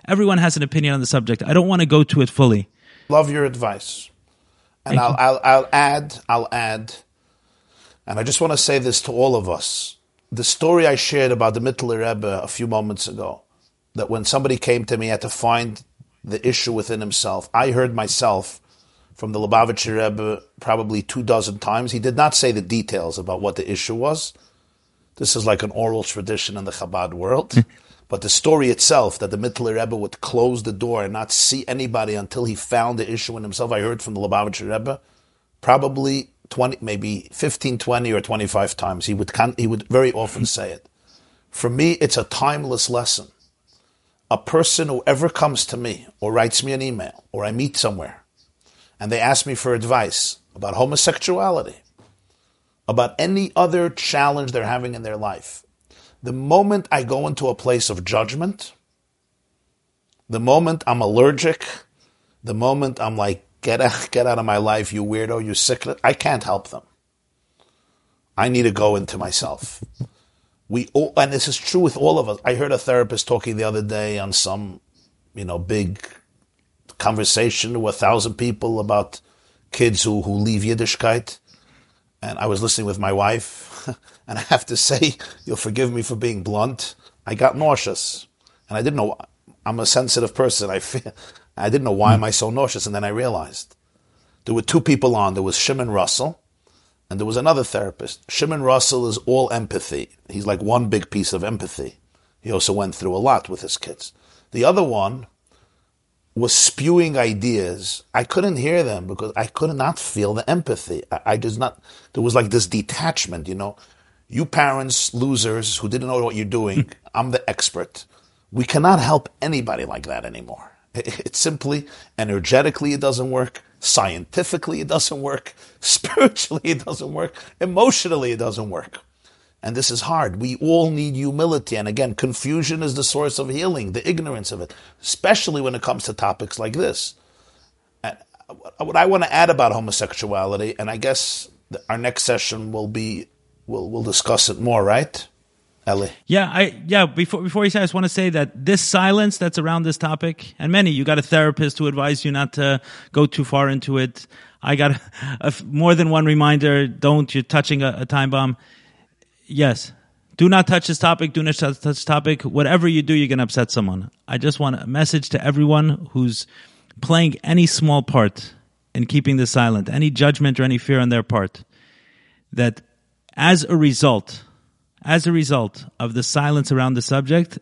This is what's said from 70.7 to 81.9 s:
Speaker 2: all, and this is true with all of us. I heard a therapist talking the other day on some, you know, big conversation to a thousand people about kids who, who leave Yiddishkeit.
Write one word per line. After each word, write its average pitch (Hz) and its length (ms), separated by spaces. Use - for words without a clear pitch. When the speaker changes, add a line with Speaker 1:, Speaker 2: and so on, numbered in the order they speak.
Speaker 2:
all, 147 220
and 139 160
this 131 140
is 139 100
true - 240
with 160 160
all 156 220
of 120 100
us. 104 160
I 123 100
heard 139 180
a 123 60
therapist 123 500
talking 113 280
the 110 80
other 107 180
day 107 360
on 98 140
some, 95 480
you 101 100
know, 87 140
big 98 440
conversation 113 760
to 113 140
a 101 40
thousand 110 420
people 113 460
about 104 400
kids 117 300
who, 104 200
who 101 100
leave 104 300
Yiddishkeit. 113 760